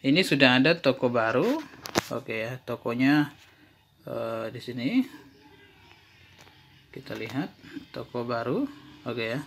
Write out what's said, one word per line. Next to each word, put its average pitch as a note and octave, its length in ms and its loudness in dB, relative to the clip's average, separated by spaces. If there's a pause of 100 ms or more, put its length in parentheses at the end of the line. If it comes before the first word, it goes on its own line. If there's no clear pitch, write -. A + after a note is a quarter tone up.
ini E3 240 4
sudah C3 320 6
ada D#3 160 6
toko C3+ 320 0
baru. B2 560 2 (480)
Oke A2+ 320 -6
ya, B2 240 -8
tokonya, C3 640 2 (720)
eh, A2+ 480 -6
di A#2+ 80 -12
sini. B2+ 300 -6 (2000)
Kita - 240 -12
lihat A2+ 320 -6 (480)
toko A#2+ 320 -8
baru. B2 400 -2 (400)
Oke A#2 320 -4
ya. - 80 -